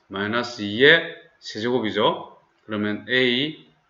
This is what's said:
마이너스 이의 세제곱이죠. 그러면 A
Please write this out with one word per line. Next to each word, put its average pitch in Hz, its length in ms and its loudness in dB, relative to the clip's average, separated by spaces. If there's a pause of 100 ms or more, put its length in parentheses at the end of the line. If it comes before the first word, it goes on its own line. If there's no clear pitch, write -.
마이너스 107 560 -4
이의 135 540 4 (240)
세제곱이죠. 107 1000 -2 (260)
그러면 104 440 -4
A 127 580 0 (240)